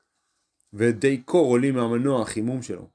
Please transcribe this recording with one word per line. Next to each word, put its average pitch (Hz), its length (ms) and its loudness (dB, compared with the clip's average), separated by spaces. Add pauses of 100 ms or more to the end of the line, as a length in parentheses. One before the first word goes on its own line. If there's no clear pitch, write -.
(720)
והדי 120 480 0
קור 160 260 2
עולים 127 280 2
מהמנוע 120 460 -2
החימום 117 400 -4
שלו. 95 340 -12